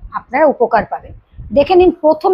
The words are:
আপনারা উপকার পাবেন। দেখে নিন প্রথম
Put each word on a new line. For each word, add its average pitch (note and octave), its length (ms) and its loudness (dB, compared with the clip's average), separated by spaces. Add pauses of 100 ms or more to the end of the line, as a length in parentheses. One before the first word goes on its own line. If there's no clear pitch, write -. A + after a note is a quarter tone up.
(200)
আপনারা C#4+ 340 -2
উপকার A3 380 -2
পাবেন। - 220 -14 (420)
দেখে C#4+ 240 2
নিন F4+ 120 4 (120)
প্রথম D#4 300 0